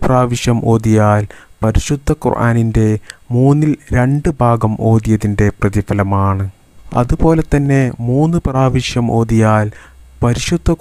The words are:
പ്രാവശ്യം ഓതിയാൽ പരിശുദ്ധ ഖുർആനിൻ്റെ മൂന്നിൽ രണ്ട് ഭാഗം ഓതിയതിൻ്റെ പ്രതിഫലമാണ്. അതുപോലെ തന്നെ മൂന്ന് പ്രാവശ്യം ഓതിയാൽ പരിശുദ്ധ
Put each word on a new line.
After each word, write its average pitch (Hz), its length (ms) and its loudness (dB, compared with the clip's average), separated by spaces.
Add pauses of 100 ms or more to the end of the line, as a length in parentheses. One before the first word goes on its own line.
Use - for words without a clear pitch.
പ്രാവശ്യം 123 540 0 (140)
ഓതിയാൽ 107 500 2 (400)
പരിശുദ്ധ 139 480 -2 (120)
ഖുർആനിൻ്റെ 113 680 0 (460)
മൂന്നിൽ 143 380 2 (200)
രണ്ട് 135 360 0 (120)
ഭാഗം 117 320 0 (180)
ഓതിയതിൻ്റെ 107 560 0 (120)
പ്രതിഫലമാണ്. 98 840 -2 (560)
അതുപോലെ 160 420 0 (100)
തന്നെ 139 300 2 (260)
മൂന്ന് 156 380 0
പ്രാവശ്യം 131 600 0 (120)
ഓതിയാൽ 110 480 2 (560)
പരിശുദ്ധ 120 480 -2 (100)